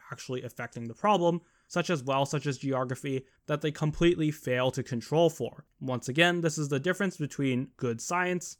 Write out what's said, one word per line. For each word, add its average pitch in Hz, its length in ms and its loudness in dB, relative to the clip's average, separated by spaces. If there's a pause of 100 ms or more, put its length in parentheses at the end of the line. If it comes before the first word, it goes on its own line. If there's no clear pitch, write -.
(120)
actually 127 320 -8
affecting 120 440 -10
the 117 60 -10
problem, 175 480 4 (260)
such 175 220 0
as 151 140 0
wealth, 135 260 2
such 147 180 -2
as 135 100 -2
geography, 131 680 -2 (220)
that 147 140 -2
they 156 100 0
completely 156 600 2
fail 127 400 0
to 135 100 -2
control 147 480 2
for. - 360 -6 (160)
Once 127 260 -4
again, 170 340 4
this 160 160 0
is 147 120 -2
the 139 100 0
difference 180 380 -2
between 135 580 -2
good 117 240 -4
science, 180 600 -2